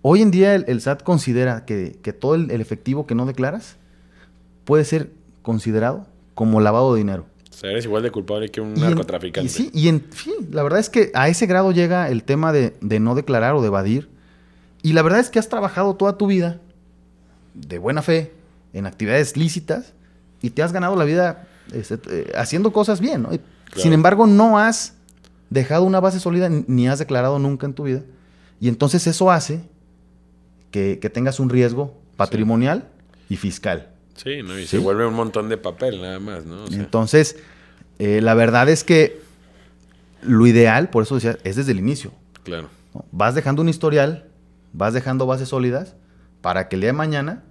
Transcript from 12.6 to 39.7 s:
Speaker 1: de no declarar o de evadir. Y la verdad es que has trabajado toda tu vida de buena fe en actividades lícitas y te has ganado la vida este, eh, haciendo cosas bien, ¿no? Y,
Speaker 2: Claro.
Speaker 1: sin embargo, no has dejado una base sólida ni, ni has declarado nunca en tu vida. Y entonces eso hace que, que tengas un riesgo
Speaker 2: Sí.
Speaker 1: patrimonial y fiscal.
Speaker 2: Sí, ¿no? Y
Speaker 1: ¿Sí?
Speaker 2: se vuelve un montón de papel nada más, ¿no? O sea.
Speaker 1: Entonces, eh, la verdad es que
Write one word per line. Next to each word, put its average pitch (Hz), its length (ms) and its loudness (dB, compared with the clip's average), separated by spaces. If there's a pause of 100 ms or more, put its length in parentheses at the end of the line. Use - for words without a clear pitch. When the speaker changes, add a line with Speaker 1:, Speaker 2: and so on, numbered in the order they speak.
Speaker 1:
de 107 200 0
no 117 140 2
declarar 131 400 0
o 143 80 2
de 110 60 0
evadir. 101 420 -2 (720)
Y 156 100 0
la 165 100 4
verdad 180 180 4
es 247 100 -2
que 233 80 0
has 220 100 -2
trabajado 196 460 -2
toda 196 240 -2
tu 208 80 0
vida 175 340 0 (960)
de 85 240 -12
buena 131 240 -4
fe 160 300 -2 (420)
en 98 120 -6
actividades 123 500 -2
lícitas 160 580 -4 (480)
y 120 80 -6
te 147 120 -4
has 170 120 -2
ganado 185 220 -2
la 165 80 2
vida 170 420 0 (260)
este, 110 260 -8 (100)
eh, - 280 -6
haciendo 170 360 -2
cosas 208 280 0
bien, 233 220 -2
¿no? - 120 -6
Y, 127 40 -6
Speaker 2:
Claro. - 440 -12
Speaker 1:
sin 165 100 6
embargo, 190 340 6
no 214 320 6
has 220 360 0 (560)
dejado 135 340 2
una 190 160 2
base 185 200 0
sólida 175 280 0
ni, 151 200 -2
ni 123 200 2
has 139 120 0
declarado 135 380 -2
nunca 139 280 -2
en 139 80 -8
tu 147 100 -10
vida. 131 180 -4 (580)
Y 117 80 0
entonces 143 380 0
eso 185 240 2
hace 165 320 -2 (1080)
que, 98 300 -2
que 107 100 -4
tengas 127 300 -4
un 127 100 2
riesgo 127 440 0
Speaker 2:
Sí. - 220 -20
Speaker 1:
patrimonial 113 720 0 (400)
y 95 80 -4
fiscal. 92 520 -6 (260)
Speaker 2:
Sí, 139 300 -10
¿no? 92 140 -10
Y 95 40 -10
Speaker 1:
¿Sí? 85 140 -12
Speaker 2:
se - 20 2
vuelve 101 280 0
un 113 80 -4
montón 110 340 -4
de 110 80 -4
papel 98 440 -6
nada 92 200 -10
más, 98 240 -12
¿no? 90 200 -16
O - 40 -16
sea. 98 100 -8
Speaker 1:
Entonces, 113 580 2 (640)
eh, 104 240 0
la 113 120 4
verdad 117 340 4
es 156 160 2
que 160 360 4 (1000)